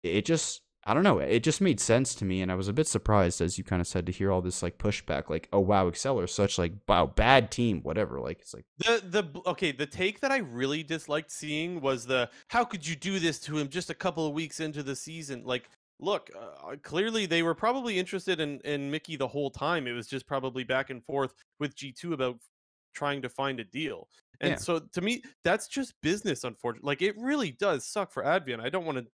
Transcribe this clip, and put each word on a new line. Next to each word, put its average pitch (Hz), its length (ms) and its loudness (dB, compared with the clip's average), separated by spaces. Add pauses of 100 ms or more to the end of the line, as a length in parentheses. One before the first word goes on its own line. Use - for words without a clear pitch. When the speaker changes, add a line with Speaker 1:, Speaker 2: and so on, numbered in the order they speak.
Speaker 1:
It 92 200 2
just, - 380 0 (240)
I 107 80 2
don't 185 100 4
know. 139 160 6
It 87 240 4
just 156 180 2
made 160 180 4
sense 123 360 4
to 101 100 -4
me, 95 160 2
and 92 100 0
I 92 40 0
was 95 120 -2
a 104 60 -2
bit 156 140 2
surprised, 101 540 4
as 87 160 0
you 92 60 -6
kinda 90 220 0
said, 87 200 -2
to 90 60 -2
hear 98 200 2
all 92 100 4
this, 90 200 -4
like, 87 160 -4
pushback, - 520 -2
like, 80 240 -4
"Oh, 98 80 6
wow, 95 260 6
Excel 123 320 0
are 87 80 0
such, - 300 2
like, 87 160 0 (140)
wow, 87 200 6
bad 117 440 6
team," 113 320 2
whatever. 80 360 -2
Like, 65 220 -8
it's - 120 -18
like - 120 -18 (120)
Speaker 2:
The, 220 280 2
the 190 180 2
b-, 151 220 -10
okay, 185 260 0
the 147 160 -2
take 196 340 -2
that 269 100 2
I 269 60 4
really 139 460 -2
disliked 151 480 -4
seeing 156 500 -4
was 131 240 0
the, 123 240 2 (200)
"How 240 160 4
could 175 220 -10
you 165 80 -4
do 190 240 -2
this 165 220 0
to 151 160 -4
him 143 120 -2
just 175 200 -6
a 160 60 -6
couple 160 320 -2
of 143 60 -4
weeks 156 260 -6
into 151 240 -4
the 135 120 -4
season?" 139 500 -10
Like, 123 240 -4 (300)
look, 180 380 -2
uh, 85 460 -12
clearly 208 440 0
they 165 160 2
were 165 120 2
probably 233 420 0
interested 180 440 -2
in, 143 200 -4
in 143 300 -2
Mickey 156 240 -6
the 131 120 -2
whole 139 240 -4
time. 151 360 -2
It 120 60 -4
was 120 140 -6
just 135 200 -6
probably 131 380 -2
back 131 240 0
and 127 160 -10
forth 139 280 -2 (260)
with 147 160 -4
G 135 180 -12
two 175 200 -8
about 127 260 -2 (540)
trying 143 280 -2
to 123 80 -6
find 135 320 -2
a - 20 -8
deal. 120 460 -6 (320)
And 143 100 2
Speaker 1:
Yeah. - 60 -2
Speaker 2:
so, 165 220 0
to - 220 -6
me, 240 220 -2 (220)
that's 196 240 2
just 269 320 -6
business, 185 420 0
unfortunately. 120 440 -4
Like, 143 140 0
it 202 160 0
really 247 340 0
does 165 340 0
suck - 260 -4
for - 120 -4
Advienne. 139 360 0
I 120 100 -4
don't 175 160 -2
wanna 127 200 -2 (120)